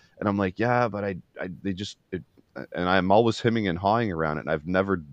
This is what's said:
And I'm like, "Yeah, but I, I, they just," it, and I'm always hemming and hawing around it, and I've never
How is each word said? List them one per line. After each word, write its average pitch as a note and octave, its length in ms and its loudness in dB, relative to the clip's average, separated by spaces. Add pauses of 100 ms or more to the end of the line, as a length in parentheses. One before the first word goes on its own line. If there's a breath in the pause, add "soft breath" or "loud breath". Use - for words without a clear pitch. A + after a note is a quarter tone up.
(200 soft breath)
And - 80 -2
I'm G2+ 100 0
like, F#2+ 220 -2
"Yeah, B2 300 2
but G2+ 140 -6
I, G2+ 120 -4 (240)
I, F#2 100 -8 (120)
they G2 120 -4
just," G2 240 -10 (140)
it, F2+ 120 -6 (500)
and F2+ 160 0
I'm F#2 200 4
always A2 300 6
hemming A2+ 300 0
and E2 100 -2
hawing G#2 320 0
around D#2+ 260 -2
it, C2+ 40 -4
and C#2 100 -4
I've D#2 160 -4
never F#2+ 300 2 (140)